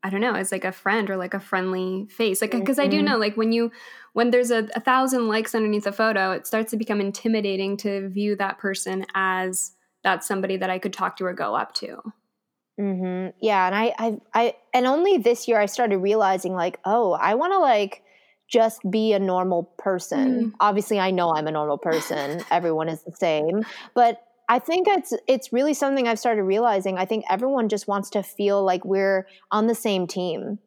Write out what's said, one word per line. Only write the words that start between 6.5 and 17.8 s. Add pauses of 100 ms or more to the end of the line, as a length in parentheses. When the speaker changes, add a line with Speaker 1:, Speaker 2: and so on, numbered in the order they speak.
Speaker 1:
to
become
intimidating
to
view
that
person (100)
as (320)
that's
somebody
that
I
could
talk
to
or
go
up
to. (760)
Speaker 2:
Mm-hmm.
Yeah,
and
I,
I, (160)
I, (180)
and
only
this
year
I
started
realizing,
like,
"Oh,
I
wanna,
like, (460)